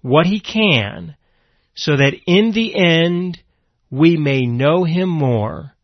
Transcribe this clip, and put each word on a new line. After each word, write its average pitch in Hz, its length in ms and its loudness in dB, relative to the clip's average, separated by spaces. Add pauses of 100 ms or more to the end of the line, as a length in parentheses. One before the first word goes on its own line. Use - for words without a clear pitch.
what 147 240 2
he 202 140 0
can 156 760 -2 (600)
so 151 200 -2
that 139 180 2 (140)
in 208 240 2
the 226 240 -4
end 175 640 0 (500)
we 160 280 4
may 135 280 0
know 139 380 0
him 180 260 -2
more. 135 640 -2 (100)